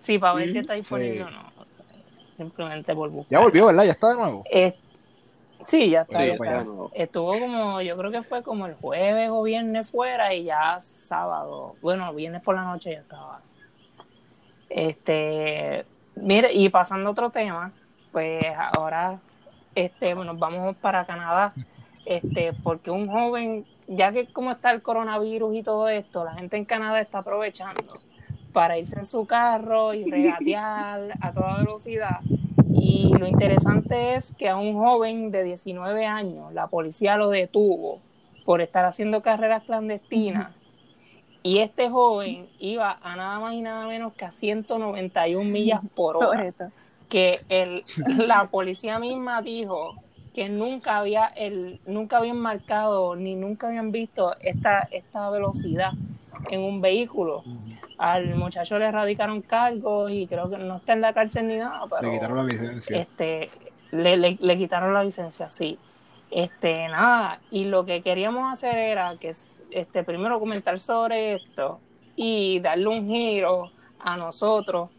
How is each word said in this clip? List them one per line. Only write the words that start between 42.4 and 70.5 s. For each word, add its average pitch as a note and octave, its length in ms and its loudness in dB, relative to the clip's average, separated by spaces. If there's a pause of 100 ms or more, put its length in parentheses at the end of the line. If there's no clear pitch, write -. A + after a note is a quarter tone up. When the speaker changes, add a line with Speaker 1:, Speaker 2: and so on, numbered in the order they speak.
Speaker 1:
iba G3+ 440 -2
a F3 120 -8
nada F#3+ 240 -6
más A3+ 140 -6
y A#3 80 -6
nada A3 260 -8
menos A3+ 260 -8
que - 120 -12
a F3 60 -12
ciento A3 480 -4
noventa F#3+ 480 -2
y F3 80 2
un G3+ 160 0
millas G#3+ 300 2 (140)
por E3 220 2
hora. E3+ 100 4
Speaker 4:
Correcto. F3+ 440 -2 (360)
Speaker 1:
Que F#3 320 4 (100)
el, F3+ 380 0
Speaker 3:
<laughs> A3+ 400 0
Speaker 1:
la G3+ 220 6
policía F#3+ 500 -2
misma B3 420 -4
dijo G3+ 540 -6 (380)
que G3 160 -6
nunca A3+ 480 -2
había, G#3 300 2
el, G3 580 -8
nunca G#3+ 320 -2
habían A#3 220 0
marcado G#3 760 0
ni F#3+ 200 -6
nunca G#3 320 -6
habían A3+ 240 -4
visto G#3+ 500 -2
esta, G3 500 2
esta G3+ 380 -8
velocidad F#3+ 640 -2 (580)
en F#3+ 120 -4
un G3 200 -4
vehículo. F#3+ 580 0
Speaker 3:
Ujú. A#2+ 200 -14 (400)
Speaker 1:
Al F3 360 2
muchacho F3 440 -2
le G#3+ 120 2
radicaron G#3+ 500 -2
cargos G#3 680 0
y G3 160 -4
creo F3 220 -4
que G3 80 -6
no F#3 200 -8
está A#3 160 2
en A3 80 2
la A3 120 2
cárcel A3+ 340 0
ni A3 100 -4
nada, A#3+ 320 -6
pero A#2+ 220 -2
Speaker 3:
Le A#2 60 -2
quitaron A2+ 200 -2
la C3 60 0
licencia. A#2+ 560 -4
Speaker 1:
este, D#3+ 500 -6 (420)
le, F3 260 4
le, F3+ 240 4
le F3+ 160 4
quitaron F#3 360 0
la G3+ 100 2
licencia, F3 480 -8
sí. - 260 -8 (540)
Este, E3 580 -2
nada, G3+ 500 2 (120)
y G3 140 -2
lo F#3+ 200 2
que F3 160 -4
queríamos G#3+ 500 -2
hacer B3 240 -4
era G#3 420 -2
que, D#3+ 160 -10 (380)
este, F3+ 320 -4
primero F#3+ 380 -2
comentar G3+ 400 -4